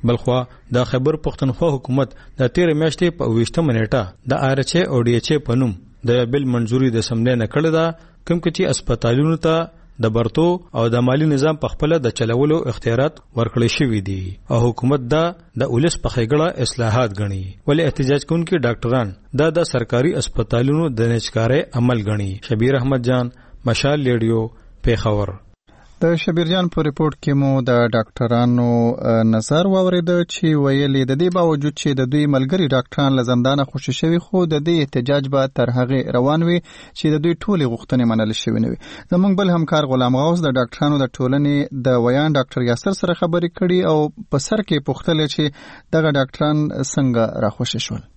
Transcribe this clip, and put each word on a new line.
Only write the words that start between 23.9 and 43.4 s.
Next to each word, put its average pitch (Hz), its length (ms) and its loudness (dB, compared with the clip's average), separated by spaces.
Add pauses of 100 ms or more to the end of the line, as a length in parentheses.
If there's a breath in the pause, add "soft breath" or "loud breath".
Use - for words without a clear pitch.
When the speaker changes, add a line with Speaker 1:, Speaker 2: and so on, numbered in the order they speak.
Speaker 1:
ریډیو، 113 300 2 (420 soft breath)
پیښور. 104 460 0 (720 soft breath)
Speaker 2:
د 170 200 2
شبیر 170 240 0
جان 180 220 0
په 165 180 -2
رپورټ 151 360 -2
کې 147 180 0
مو 139 100 2 (180)
د 123 80 4 (160)
ډاکټرانو، 120 800 0 (220)
اه، 113 280 0 (120)
نظر 151 380 0
واورېده 180 440 2 (160)
چې - 140 -2 (180)
ویل 139 320 2
یې 135 140 2
د 135 100 2
دې 180 160 2
باوجود 151 440 0
چې - 80 -2 (120)
د 127 120 0
دوی 147 140 2
ملګري 143 480 2
ډاکټران 135 440 0
له 127 40 2
زندانه 127 420 2
خوشي 131 340 -6
شوي، 165 200 2
خو 185 280 0
د 156 80 -2 (120)
دې 170 160 2
احتجاج 139 520 0
به 135 120 2
تر 127 300 0
هغې 127 240 0 (160)
روان 143 260 2
وي 170 160 2 (400 loud breath)
چې - 160 -2
د - 100 0
دوی 170 100 2
ټولې 156 380 0
غوښتنې 123 380 0
منل 110 220 0
شوې 110 320 -2
نه 120 60 -4
وي. 120 80 -8 (320 loud breath)
زموږ 190 280 4
بل 190 180 2
همکار 151 360 0
غلام 127 240 2
غوث 165 240 2
د 156 80 0 (100)
ډاکټرانو 147 420 0
د 135 60 0 (100)
ټولنې 143 400 0 (300)
د - 20 2 (160)
ویان 139 340 2
ډاکټر - 240 -4
یاسر 120 380 0
سره 175 200 -2
خبرې 175 280 0 (100)